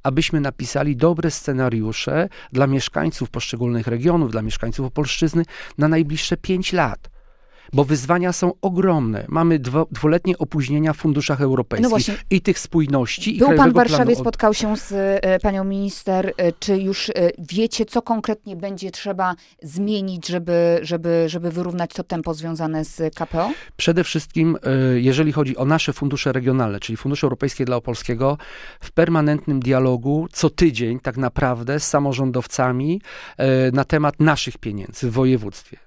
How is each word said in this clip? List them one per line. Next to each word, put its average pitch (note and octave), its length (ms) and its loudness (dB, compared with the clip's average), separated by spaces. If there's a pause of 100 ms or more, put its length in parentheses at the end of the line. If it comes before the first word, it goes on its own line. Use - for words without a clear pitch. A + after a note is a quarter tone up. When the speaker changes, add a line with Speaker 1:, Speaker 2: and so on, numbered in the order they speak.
Speaker 1:
abyśmy D3 380 0
napisali C#3 560 -2
dobre D#3+ 340 2
scenariusze C3 960 -2 (240)
dla C3 140 4
mieszkańców C3+ 640 -2
poszczególnych A#2+ 560 -4
regionów, C3+ 440 2
dla A2 120 -4
mieszkańców A#2 440 -4
Opolszczyzny D3+ 580 0 (340)
na D3 100 4
najbliższe D#3+ 480 0
pięć F#3 360 -2
lat. D3+ 380 -2 (640)
Bo C#3 120 4
wyzwania E3+ 480 2
są F3+ 200 0 (100)
ogromne. D#3+ 680 0
Mamy E3 300 4
dwo-, C3+ 320 0
dwuletnie E3+ 480 0
opóźnienia D3+ 540 0
w - 40 -2
funduszach C#3+ 440 0
europejskich C3 420 2
Speaker 2:
No B3 60 4
właśnie. G#3+ 260 2 (160)
Speaker 1:
i F#3+ 100 4
tych - 180 0
spójności, C#3+ 760 -2
i - 20 -6
Speaker 2:
Był C4 100 6
pan - 60 6
w - 20 6
Speaker 1:
Krajowego B3 220 8
Speaker 2:
Warszawie, A#3+ 260 4
Speaker 1:
Planu A#3 80 4
od- A#3 60 2
Speaker 2:
spotkał A3+ 360 0
się G#3+ 220 -2
z, - 160 -6 (300)
e, F#3 180 2
panią G3 240 0
minister. G3 720 -2
E, E3+ 160 2
czy G3 260 -2
już, G3 320 -4
e, - 20 -6 (260)
wiecie, G#3 460 -2
co A#3+ 180 -2
konkretnie G#3+ 540 -2
będzie F#3+ 340 -8
trzeba F#3 440 -4 (280)
zmienić, F#3+ 640 -4
żeby, E3+ 560 2
żeby, E3 440 0
żeby E3+ 240 -4
wyrównać F3 420 -4
to F3+ 120 -8
tempo E3 300 -6
związane D#3 500 -4
z D#3 300 -4
K E3 120 -6
P E3 160 -2
O? A3+ 80 -2 (260)
Speaker 1:
Przede E3 280 2
wszystkim, D#3+ 580 0
e, C3 380 2
jeżeli C3+ 320 4
chodzi C#3 240 0
o C3 80 -2
nasze D#3 280 2
fundusze C#3+ 400 -2
regionalne, B2 480 0
czyli A2 160 -6
Fundusze C#3+ 300 -2
Europejskie B2+ 380 -2
dla B2 120 -2
Opolskiego, A#2+ 640 -2 (420)
w - 120 -14
permanentnym D3+ 680 2
dialogu C3 720 2
co - 180 2
tydzień B2 500 0
tak B2 160 -6
naprawdę C3 640 -2
z - 80 -6
samorządowcami, C3+ 1120 0 (360)
e, C3 360 2
na C3+ 120 2
temat D3+ 360 0
naszych D3+ 380 2
pieniędzy G#2 520 -6
w - 20 -8
województwie. B2 640 0 (100)